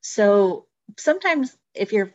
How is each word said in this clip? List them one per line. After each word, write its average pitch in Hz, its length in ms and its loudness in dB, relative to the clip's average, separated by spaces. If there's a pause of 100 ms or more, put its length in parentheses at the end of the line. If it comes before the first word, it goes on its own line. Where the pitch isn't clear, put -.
So 202 640 0 (300)
sometimes 320 580 -2 (180)
if - 180 -6
you're 196 240 -2